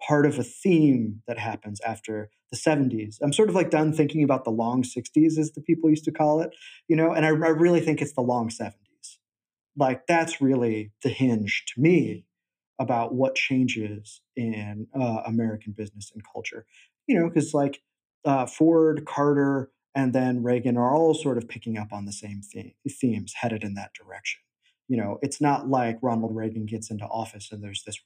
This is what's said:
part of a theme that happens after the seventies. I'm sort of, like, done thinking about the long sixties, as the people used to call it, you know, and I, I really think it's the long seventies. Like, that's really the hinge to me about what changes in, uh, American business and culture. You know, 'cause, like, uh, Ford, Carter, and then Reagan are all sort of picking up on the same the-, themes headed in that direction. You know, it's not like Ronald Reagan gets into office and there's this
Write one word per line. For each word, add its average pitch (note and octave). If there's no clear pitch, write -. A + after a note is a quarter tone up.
part D3
of D3+
a A#2+
theme C3
that A2+
happens G#2
after G#2+
the B2
seventies. A#2+
I'm C#3+
sort G#3+
of, F3
like, F3
done D#3
thinking D#3
about C#3
the A#2
long A#2
sixties, D#3
as D3+
the D3+
people E3
used D#3
to D#3+
call D#3
it, -
you E3
know, D#3+
and D#3+
I, D#3
I D#3
really E3
think D#3
it's C3+
the -
long A#2+
seventies. -
Like, C3
that's E3
really A#2
the C3+
hinge A2+
to A#2+
me C#3+
about A#2+
what C3
changes A2
in, G#2+
uh, A#2+
American A2+
business G#2
and A2
culture. -
You A#3+
know, E3
'cause, D#3
like, C#3+
uh, C3+
Ford, D#3
Carter, C#3
and C3
then B2+
Reagan B2
are B2
all D#3+
sort C3
of A2+
picking A2+
up G#2+
on G#2
the G2+
same G2+
the-, -
themes A2
headed A2+
in G2+
that G2+
direction. -
You B2+
know, G#2
it's C#3
not C#3+
like A#2+
Ronald A2+
Reagan A2
gets G#2+
into G#2+
office A2
and G#2
there's G2
this -